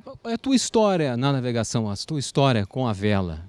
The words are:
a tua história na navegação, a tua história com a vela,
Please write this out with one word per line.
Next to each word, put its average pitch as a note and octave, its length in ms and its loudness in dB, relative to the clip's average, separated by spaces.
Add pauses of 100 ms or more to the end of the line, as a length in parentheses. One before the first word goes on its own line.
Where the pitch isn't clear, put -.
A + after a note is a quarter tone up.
(240)
a A#3 120 -4
tua C4+ 200 0
história F#3 600 2
na C#3 160 2
navegação, A#2 560 0
a G2+ 80 -4
tua D#3 220 -6
história B2+ 480 2
com B2+ 200 -4
a A2 60 0
vela, F#2+ 560 -2